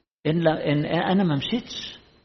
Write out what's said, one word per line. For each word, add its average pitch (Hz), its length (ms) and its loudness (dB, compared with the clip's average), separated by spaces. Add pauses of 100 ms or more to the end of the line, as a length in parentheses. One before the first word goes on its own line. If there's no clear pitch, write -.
(260)
إن 165 140 2
لا، 156 320 2
إن 147 140 2
أنا 185 380 2
ما 151 120 2
مشيتش - 640 -6 (260)